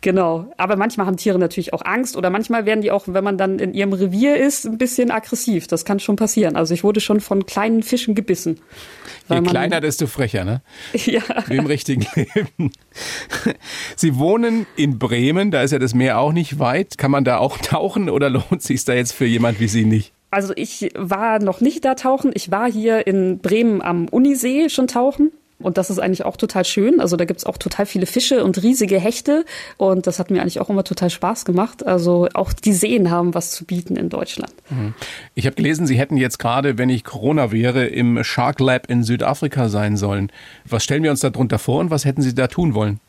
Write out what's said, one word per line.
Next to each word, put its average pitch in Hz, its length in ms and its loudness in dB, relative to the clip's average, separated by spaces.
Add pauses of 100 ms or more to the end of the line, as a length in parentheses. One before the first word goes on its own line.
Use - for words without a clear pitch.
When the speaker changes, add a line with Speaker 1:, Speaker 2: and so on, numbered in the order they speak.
Speaker 1:
Genau. 180 580 0
Aber 196 180 0
manchmal 196 300 0
haben 185 100 0
Tiere 190 220 0
natürlich 175 340 -2
auch 165 120 -4
Angst 233 320 -4
oder 185 140 0
manchmal 220 360 -2
werden 214 160 0
die 208 80 0
auch, 202 160 0
wenn 190 180 0
man 196 140 -2
dann 190 200 0
in 185 160 -2
ihrem 196 180 0
Revier 202 440 2
ist, 277 300 0
ein 220 120 -6
bisschen 247 320 0
aggressiv. 220 560 -2
Das - 180 -2
kann 202 140 -2
schon 202 180 0
passieren. 208 400 0
Also 165 180 0
ich 170 100 -4
wurde 208 160 4
schon 208 200 0
von 196 260 -2
kleinen 220 360 0
Fischen 240 320 0
gebissen. 180 420 -2
Speaker 2:
Je - 40 -20 (680)
Speaker 1:
Weil 170 140 2
man 175 80 2
Speaker 2:
kleiner, 160 300 0
desto 151 260 -2
frecher, 110 380 -2
ne? 113 160 -2 (180)
Speaker 1:
<laughs> - 140 -18
Ja. 226 300 0 (260)
Speaker 2:
Wie 131 80 0
im 147 100 0
richtigen 131 480 -2
Leben. 165 580 -2 (600)
<laughs> - 600 -6
Sie 143 220 2
wohnen 226 480 2 (100)
in 143 220 0
Bremen, 131 520 2
da 139 120 2
ist 135 80 0
ja 143 80 0
das 131 160 0
Meer 123 240 2
auch 147 140 2
nicht 160 260 -2
weit. 139 400 -2
Kann 135 120 0
man 139 140 2
da 123 140 2
auch 135 200 0
<laughs> - 40 -10
tauchen 185 480 -2
oder 139 200 2
lohnt 123 320 -2
sich's - 220 -2
da 123 80 0
jetzt 123 200 0
für 131 140 0
jemand 117 340 2
wie 113 80 2
Sie 110 160 2
nicht? 107 280 2 (180)
Speaker 1:
Also 196 260 -2
ich - 400 -6
war 202 420 0
noch 196 220 0
nicht 294 240 2
da 262 100 4
tauchen. 262 400 2
Ich 180 160 -6
war 214 200 0
hier 220 360 2
in 185 320 2
Bremen 214 420 2
am 170 280 -2
Unisee 269 600 2
schon 254 200 0
tauchen. 277 440 2 (280)
Und 180 180 -2
das 185 100 0
ist 185 120 -2
eigentlich 185 240 -2
auch - 120 -4
total 190 280 -2
schön. 240 360 4
Also 175 160 0
da 170 80 2
gibt's 170 220 -4
auch - 100 -4
total - 300 -4
viele 185 200 -2
Fische 247 380 0
und 185 200 2
riesige 208 340 4
Hechte. 285 460 0 (320)
Und 185 320 2
das 175 100 -4
hat 185 140 -4
mir 180 100 2
eigentlich 175 180 -4
auch 190 80 -4
immer 196 140 0
total 180 280 -2
Spaß 196 340 -4
gemacht. 185 420 0
Also 175 480 2
auch - 180 -2
die - 200 2
Seen 202 360 2
haben 175 260 2
was 170 180 -4
zu - 120 -12
bieten 175 320 -4
in 175 120 -4
Deutschland. - 440 -8 (160)
Speaker 2:
Mhm. 113 260 -4 (420)
Ich - 100 -2
habe 131 80 -2
gelesen, 156 320 0
Sie 131 100 2
hätten 139 200 0
jetzt 127 240 0
gerade, 127 360 0
wenn 127 140 2
ich 120 140 -2
Corona 123 480 0
wäre, 120 340 2
im 120 380 0
Shark 127 340 -2
Lab 131 320 0
in 120 140 2
Südafrika 127 640 0
sein 104 280 0
sollen. 101 340 -2 (380)
Was 113 140 -2
stellen 151 220 0
wir 151 80 2
uns 135 80 -2
da 131 100 0
drunter 113 300 0
vor 131 180 -2
und 170 120 0
was 151 140 0
hätten 139 160 0
Sie 131 140 2
da 127 140 0
tun 165 260 0
wollen? 104 240 0 (100)